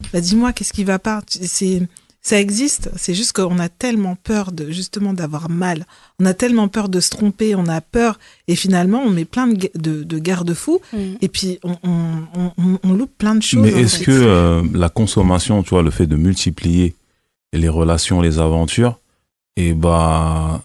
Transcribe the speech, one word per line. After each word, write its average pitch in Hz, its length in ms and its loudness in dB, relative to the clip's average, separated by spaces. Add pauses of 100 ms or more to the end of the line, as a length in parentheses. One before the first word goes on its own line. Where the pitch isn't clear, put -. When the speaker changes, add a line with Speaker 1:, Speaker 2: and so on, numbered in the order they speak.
(140)
Speaker 1:
Bah, 180 80 -2
dis-moi, 220 320 2
qu'est-ce - 180 -8
qui 208 120 -4
va 190 160 0
pas ? » 214 280 -6
Tu, - 200 -8
c'est, 185 340 -2 (400)
ça - 180 0
existe. 208 560 -2
C'est 185 180 -6
juste 214 200 -4
qu'on 180 260 0
a 170 100 -2
tellement 208 460 -4
peur 202 360 -4
de, 156 200 -8
justement, 190 420 -4
d'avoir 160 340 -6
mal. 170 380 -4 (340)
On 185 60 2
a 185 80 4
tellement 226 340 2
peur 202 220 -4
de 185 100 0
se - 120 -2
tromper, 214 420 0
on 180 140 0
a 160 140 -2
peur. 233 380 0 (280)
Et 175 80 2
finalement, 190 500 2
on 220 60 2
met 165 140 0
plein 254 200 -2
de 240 80 2
ga-, 190 220 -2
de, 156 280 -4
de 160 140 -6
garde-fous. 175 640 -2 (100)
Speaker 2:
Mm. 226 60 -8 (240)
Speaker 1:
Et 190 60 0
puis, 185 360 -6
on, 175 200 -6
on, 165 400 -2 (120)
on, 180 220 -4
on, 185 260 2
on 185 100 2
loupe 240 220 -2
plein 214 200 0
de 220 80 2
choses, 123 200 2
Speaker 3:
Mais 107 120 4
Speaker 1:
en - 20 2
Speaker 3:
est-ce 120 200 2
Speaker 1:
fait. - 80 -6
Speaker 3:
que, 135 60 4
euh, 87 520 6 (100)
la 87 160 2
consommation, 98 720 2
tu 90 80 -6
vois, 90 140 4
le 78 80 2
fait 85 160 0
de 76 80 0
multiplier 87 800 0 (580)
les 82 160 2
relations, 82 520 2
les 82 180 2
aventures, 82 600 0 (560)
eh 87 180 2
ben, 80 920 0